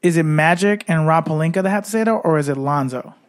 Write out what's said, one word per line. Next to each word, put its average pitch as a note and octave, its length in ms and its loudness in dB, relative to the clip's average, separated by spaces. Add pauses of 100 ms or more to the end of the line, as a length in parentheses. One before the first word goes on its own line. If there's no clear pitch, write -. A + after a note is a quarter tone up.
is E3 100 2
it E3+ 60 2
Magic E3+ 640 2
and D#3+ 180 0
Rob D#3+ 220 2
Pelinka E3 340 -2
that F#3+ 80 0
have G3+ 140 -2
to - 60 -14
say A3 140 -2
that, A3 80 2
or E3 280 0
is C#3+ 100 -2
it C#3 80 -2
Lonzo? C3+ 560 -4 (160)